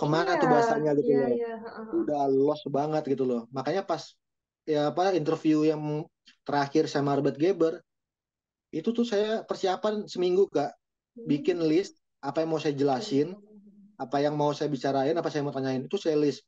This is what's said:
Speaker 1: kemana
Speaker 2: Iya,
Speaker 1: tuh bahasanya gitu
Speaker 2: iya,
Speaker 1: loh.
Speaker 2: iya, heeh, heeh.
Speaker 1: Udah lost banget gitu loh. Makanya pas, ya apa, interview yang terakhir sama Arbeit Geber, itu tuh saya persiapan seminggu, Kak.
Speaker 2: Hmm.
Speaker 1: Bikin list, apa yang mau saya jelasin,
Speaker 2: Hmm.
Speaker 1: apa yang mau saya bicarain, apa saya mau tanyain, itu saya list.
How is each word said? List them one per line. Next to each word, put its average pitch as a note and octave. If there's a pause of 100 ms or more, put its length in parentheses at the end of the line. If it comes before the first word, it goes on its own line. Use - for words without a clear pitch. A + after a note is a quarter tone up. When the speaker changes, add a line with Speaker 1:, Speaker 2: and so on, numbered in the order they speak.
Speaker 1:
kemana E3
Speaker 2:
Iya, D#4
Speaker 1:
tuh B3+
bahasanya A3+
gitu B3
Speaker 2:
iya, C#4
Speaker 1:
loh. B3
Speaker 2:
iya, A#3
heeh, A3
heeh. E4+
Speaker 1:
Udah D3
lost C#3
banget D3+
gitu C3+
loh. B2 (140)
Makanya D3+
pas, D#3+ (640)
ya D3
apa, F3+
interview D#3
yang D3+ (400)
terakhir C#3+
sama C#3+
Arbeit C#3
Geber, E3 (960)
itu D#3+
tuh A#3+
saya G#3+
persiapan G3+
seminggu, F3+
Kak. D3 (400)
Speaker 2:
Hmm. A#3
Speaker 1:
Bikin E3+
list, E3+ (240)
apa C#3
yang D#3+
mau D#3
saya D3
jelasin, C#3
Speaker 2:
Hmm. -
Speaker 1:
apa C3+
yang D3
mau D3
saya D3
bicarain, C3+
apa D#3+
saya C#3+
mau C#3
tanyain, C3
itu -
saya D3+
list. C#3+